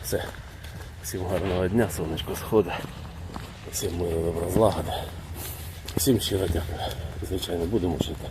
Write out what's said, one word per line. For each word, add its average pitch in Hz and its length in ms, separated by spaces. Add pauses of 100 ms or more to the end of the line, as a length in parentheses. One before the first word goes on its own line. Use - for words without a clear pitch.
Все. - 200 (760)
Всім 92 240
гарного 92 420
дня, 104 220
сонечко 80 460
сходить. 95 360 (1000)
Всім 87 260
миру, 85 220
добра, 85 300
злагоди. 95 420 (1040)
Всім 120 240
щиро 95 260
дякую. 82 320 (500)
Звичайно, 87 360
будемо 87 340
жити - 320